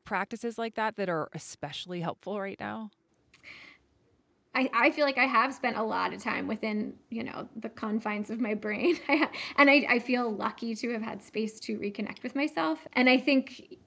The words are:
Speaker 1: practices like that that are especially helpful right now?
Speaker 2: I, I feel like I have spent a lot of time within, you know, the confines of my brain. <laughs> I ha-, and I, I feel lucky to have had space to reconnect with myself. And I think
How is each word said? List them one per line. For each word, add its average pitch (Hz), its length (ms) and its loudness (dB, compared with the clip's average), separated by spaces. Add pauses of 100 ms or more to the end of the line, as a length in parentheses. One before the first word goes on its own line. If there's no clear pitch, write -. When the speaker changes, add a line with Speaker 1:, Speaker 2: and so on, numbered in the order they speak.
Speaker 1:
practices 220 540 -4
like 226 160 -4
that 220 220 -2
that 196 120 -2
are 160 260 0
especially 165 680 -8
helpful 170 400 -6
right 196 180 -8
now? 214 320 -8 (1700)
Speaker 2:
I, 254 160 2
I 240 200 4
feel 294 120 0
like 277 140 2
I 247 80 4
have 254 260 2
spent 240 240 -2
a 208 60 -2
lot 185 320 -2
of 202 80 -10
time 185 240 -4
within, 214 480 -2 (160)
you 226 140 -6
know, - 320 -8
the 226 120 -10
confines 214 600 -4
of 220 100 -4
my 214 140 0
brain. 214 480 0
<laughs> - 60 -6
I 285 80 6
ha-, 294 140 2 (260)
and 285 120 10
I, 277 200 8
I 247 100 4
feel 240 340 2
lucky 214 440 -4
to 240 160 -4
have 220 100 -4
had 220 200 -8
space 214 380 -4
to 214 160 -4
reconnect 202 460 -6
with 254 140 -8
myself. 311 560 0
And 254 180 6
I 254 80 8
think 262 680 2